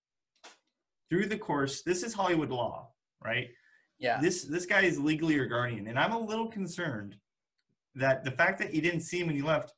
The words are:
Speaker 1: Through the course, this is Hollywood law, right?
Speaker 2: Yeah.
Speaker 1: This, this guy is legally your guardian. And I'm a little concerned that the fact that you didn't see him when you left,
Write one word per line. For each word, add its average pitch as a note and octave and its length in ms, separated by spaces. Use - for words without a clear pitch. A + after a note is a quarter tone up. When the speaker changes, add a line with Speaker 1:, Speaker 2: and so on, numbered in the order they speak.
Speaker 1:
Through G3 160
the G#3 100
course, C#3 460
this F3+ 180
is A3+ 140
Hollywood F3 340
law, A#2+ 400
right? A#2 260
Speaker 2:
Yeah. A#2+ 200
Speaker 1:
This, F3 260
this E3+ 200
guy G3+ 160
is D#3+ 180
legally D#3 360
your C3 100
guardian. A#2+ 400
And A#2 140
I'm F#3 140
a A#3 60
little A3 280
concerned E3 720
that C3 300
the C3 80
fact F3 260
that G3+ 160
you D#3 80
didn't E3+ 200
see F3 180
him F3 80
when D3+ 80
you C#3 100
left, D#3 320